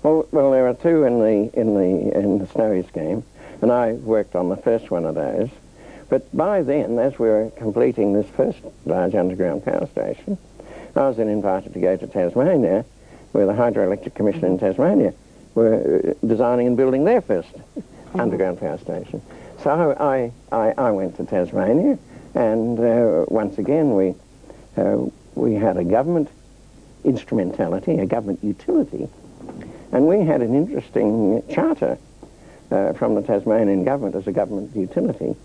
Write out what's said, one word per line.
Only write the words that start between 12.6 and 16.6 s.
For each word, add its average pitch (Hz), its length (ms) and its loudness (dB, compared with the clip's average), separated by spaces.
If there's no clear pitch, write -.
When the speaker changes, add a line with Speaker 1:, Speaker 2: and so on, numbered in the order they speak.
Speaker 1:
where 101 140 2
the 101 80 2
Hydroelectric 101 600 0
Commission 104 300 0
in 92 120 2
Speaker 2:
Mm-hmm. 107 80 -2
Speaker 1:
Tasmania 110 480 2
were, 110 540 2
uh, - 180 -4
designing 120 400 2